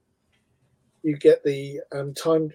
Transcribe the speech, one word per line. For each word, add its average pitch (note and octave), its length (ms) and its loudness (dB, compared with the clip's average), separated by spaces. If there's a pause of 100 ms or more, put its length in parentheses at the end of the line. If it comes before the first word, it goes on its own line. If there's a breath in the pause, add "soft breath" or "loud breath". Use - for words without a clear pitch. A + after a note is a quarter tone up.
(1040)
you D3+ 140 0
get D#3+ 260 6
the, C#3 380 -6 (120)
um, C#3+ 220 -8
time, D#3+ 400 0